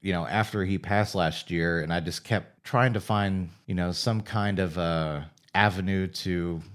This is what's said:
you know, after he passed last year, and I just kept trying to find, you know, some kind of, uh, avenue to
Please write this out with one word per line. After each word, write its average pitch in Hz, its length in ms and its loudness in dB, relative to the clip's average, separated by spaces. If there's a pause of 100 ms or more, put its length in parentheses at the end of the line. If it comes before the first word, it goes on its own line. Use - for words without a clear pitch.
you 92 120 -2
know, 85 120 -2
after 101 380 0
he 95 140 0
passed 104 360 0
last 82 380 0
year, 85 300 2
and 80 100 -2
I 87 80 0
just 85 240 -6
kept - 400 -4
trying 123 300 2
to 104 80 -2
find, 95 480 0 (180)
you 95 80 -2
know, 90 160 0
some 110 300 0
kind 101 380 0
of, 87 180 -2
uh, 80 460 0 (300)
avenue 95 540 4
to 87 540 -2 (140)